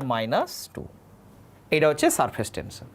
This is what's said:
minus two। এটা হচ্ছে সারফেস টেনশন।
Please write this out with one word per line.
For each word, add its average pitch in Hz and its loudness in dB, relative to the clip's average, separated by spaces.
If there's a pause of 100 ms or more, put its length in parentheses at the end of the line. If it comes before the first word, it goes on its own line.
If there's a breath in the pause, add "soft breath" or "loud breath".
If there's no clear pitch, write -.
(140)
minus 120 0 (220)
two। - -10 (880)
এটা 156 6
হচ্ছে 151 4
সারফেস 117 0
টেনশন। - -12